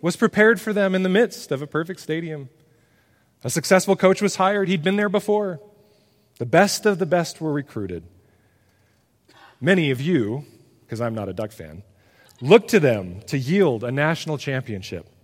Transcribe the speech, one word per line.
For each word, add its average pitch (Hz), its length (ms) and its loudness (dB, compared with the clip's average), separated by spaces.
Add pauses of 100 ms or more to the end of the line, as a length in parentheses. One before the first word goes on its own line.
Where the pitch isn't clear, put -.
was 175 140 -2
prepared 214 440 4
for 214 140 -6
them 190 220 0
in 185 80 0
the 185 60 0
midst - 420 0
of 139 100 -4
a 147 60 -10
perfect 160 320 -6
stadium. 156 500 -8 (920)
A 127 80 -4
successful 185 440 2
coach 185 240 4
was 202 180 -2
hired. 196 300 0
He'd 175 160 -2
been 190 120 0
there 208 140 0
before. 196 500 -2 (800)
The 123 80 -6
best 185 400 2
of 202 100 2
the 180 80 -2
best 170 340 -2
were 156 140 -4
recruited. 98 500 -8 (1600)
Many 160 300 4
of 127 100 -2
you, 139 440 0 (440)
'cause 110 100 -8
I'm 117 140 -4
not 104 160 -6
a 92 40 -8
Duck 104 180 -8
fan, 80 320 -18 (580)
look 190 280 6
to 220 100 6
them 104 480 0
to 143 100 -4
yield 135 460 0
a 120 80 -4
national 151 480 -2
championship 104 680 -8 (160)